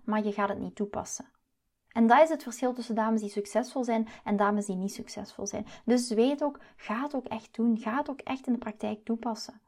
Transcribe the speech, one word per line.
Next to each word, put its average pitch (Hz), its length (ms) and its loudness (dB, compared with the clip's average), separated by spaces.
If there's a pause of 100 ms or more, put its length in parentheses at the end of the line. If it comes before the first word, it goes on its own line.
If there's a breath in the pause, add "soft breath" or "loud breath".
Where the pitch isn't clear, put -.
maar 214 200 0
je 208 80 0
gaat 202 180 0
het 196 100 -4
niet 180 160 -8
toepassen." - 500 -6 (640)
En 226 200 4
dat 240 140 10
is 320 80 8
het 311 140 -2
verschil 254 300 -2
tussen 240 220 -6
dames 220 260 2
die 208 80 -6
succesvol 233 540 -2
zijn 226 240 0 (160 loud breath)
en 202 120 0
dames 208 300 2
die 190 100 -4
niet 185 180 -4
succesvol - 540 -12
zijn. 208 180 -6 (200 loud breath)
Dus 247 240 4
weet 262 340 2
ook, 285 160 -2 (160 soft breath)
ga 220 260 -6
het 294 140 -4
ook 262 120 -6
echt - 280 -10
doen. 226 220 4
Ga 226 200 -2
het 294 120 -2
ook 269 120 -8
echt - 260 -8
in 247 60 4
de 226 60 -2
praktijk 214 460 -6
toepassen. 226 640 -6